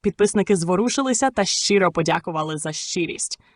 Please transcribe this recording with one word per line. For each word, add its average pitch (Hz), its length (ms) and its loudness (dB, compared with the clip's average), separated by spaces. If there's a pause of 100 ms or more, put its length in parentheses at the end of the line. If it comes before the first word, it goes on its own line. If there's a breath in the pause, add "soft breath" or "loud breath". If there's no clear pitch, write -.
Підписники 202 500 2
зворушилися 240 720 0
та 202 140 0
щиро 185 480 2
подякували 156 640 -2
за 156 140 -8
щирість. - 680 -6 (160)